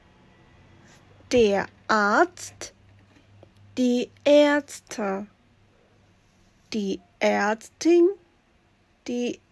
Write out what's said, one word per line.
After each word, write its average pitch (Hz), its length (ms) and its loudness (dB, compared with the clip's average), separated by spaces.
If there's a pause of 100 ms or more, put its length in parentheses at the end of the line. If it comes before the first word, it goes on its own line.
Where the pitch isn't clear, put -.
(1300)
Der 208 380 2 (180)
Arzt. 220 880 -2 (1040)
Die 247 340 -2 (140)
Ärzte. 285 1000 0 (1500)
Die 196 260 -6 (200)
Ärztin. 220 880 0 (1000)
Die 240 320 -6 (120)